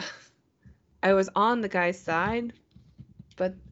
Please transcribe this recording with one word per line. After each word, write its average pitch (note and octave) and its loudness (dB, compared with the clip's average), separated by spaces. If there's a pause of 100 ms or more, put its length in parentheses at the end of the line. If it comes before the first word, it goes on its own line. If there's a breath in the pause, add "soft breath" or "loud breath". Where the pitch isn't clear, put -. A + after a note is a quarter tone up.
(1040 loud breath)
I F#3+ 6
was F#3+ 2
on A3+ 2
the G3+ -4
guy's F3+ 0
side, A3 -2 (840)
but, F#3+ -2 (180)